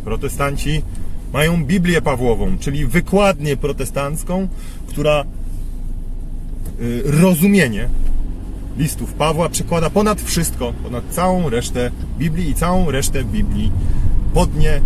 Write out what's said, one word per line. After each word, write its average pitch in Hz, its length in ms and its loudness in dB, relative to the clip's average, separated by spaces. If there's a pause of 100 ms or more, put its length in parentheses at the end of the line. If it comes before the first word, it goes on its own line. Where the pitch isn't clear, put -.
Protestanci 139 760 -2 (500)
mają 160 320 2
Biblię 175 380 2
Pawłową, 117 560 2
czyli 143 280 0
wykładnię 170 680 2
protestancką, 143 920 -4 (380)
która, 147 380 0 (1600)
y, 120 240 -4
rozumienie 156 840 4 (920)
listów 127 340 -4
Pawła 156 360 0
przekłada 165 420 -2
ponad 208 320 2
wszystko, 131 500 -2 (100)
ponad 120 280 -8
całą 180 400 0
resztę 120 400 -2 (280)
Biblii 160 320 0
i - 40 0
całą 175 360 2
resztę 135 340 0
Biblii 202 480 0 (600)
pod 175 220 2
nie 156 300 6